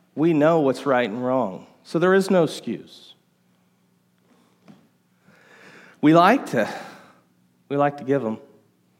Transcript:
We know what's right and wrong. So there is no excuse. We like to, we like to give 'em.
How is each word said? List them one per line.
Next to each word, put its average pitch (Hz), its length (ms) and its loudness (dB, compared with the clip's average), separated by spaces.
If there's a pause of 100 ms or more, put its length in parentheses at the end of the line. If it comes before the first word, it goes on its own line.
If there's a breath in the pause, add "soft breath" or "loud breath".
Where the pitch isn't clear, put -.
(140)
We 165 180 0
know 160 280 2
what's 135 260 -2
right 123 220 0
and 120 160 -8
wrong. 123 420 -4 (180)
So - 140 -6
there 185 160 2
is 196 160 0
no 180 140 4
excuse. - 680 -10 (2750 soft breath)
We 151 140 6
like 185 320 4
to, 110 220 -4 (1000 loud breath)
we 139 80 -6
like 143 220 -2
to - 60 -16
give 131 200 -2
'em. 110 140 -6 (600)